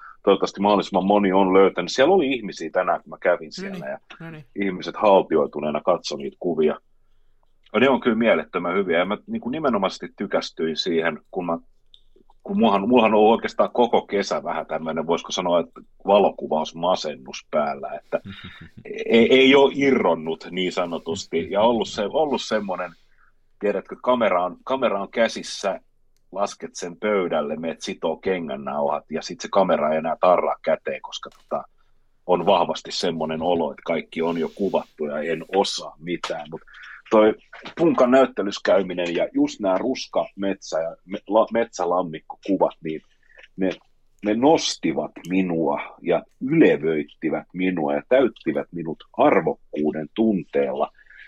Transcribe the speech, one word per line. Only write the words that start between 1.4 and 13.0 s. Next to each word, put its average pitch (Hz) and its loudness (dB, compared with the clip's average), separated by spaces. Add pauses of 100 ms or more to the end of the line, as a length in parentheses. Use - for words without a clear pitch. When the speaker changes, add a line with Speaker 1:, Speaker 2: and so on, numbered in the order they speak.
Speaker 1:
löytänyt. 92 4
Siellä 147 4
oli 143 2
ihmisiä 98 -8
tänään, 90 0
kun - -20
mä 80 -16
kävin 85 0
Speaker 2:
No - -20
Speaker 1:
siellä, 185 -10
Speaker 2:
niin, - -10
Speaker 1:
ja - -10 (200)
Speaker 2:
no 165 -14
niin. 156 -18 (160)
Speaker 1:
ihmiset 90 -4
haltioituneena 76 2
katsoi 82 -2
niitä 69 -10
kuvia. 78 0 (920)
Ja 107 2
ne 131 6
on 123 2
kyllä 117 2
mielettömän 90 0
hyviä, 90 0
ja 92 0
mä 101 -4 (100)
niinku 113 -8
nimenomaisesti 117 -2 (100)
tykästyin 82 -4
siihen, 82 -2 (120)
kun 90 -6
mä, 85 -2 (840)
kun 202 -6
mullahan, 101 2
mullahan 113 6